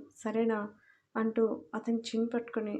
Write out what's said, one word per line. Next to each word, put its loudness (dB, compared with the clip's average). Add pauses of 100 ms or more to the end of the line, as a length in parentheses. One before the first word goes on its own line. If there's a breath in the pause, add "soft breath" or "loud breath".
(160)
సరేనా?" 2 (540 soft breath)
అంటూ 2 (300)
అతని 0
చిన్ 0
పట్టుకొని -2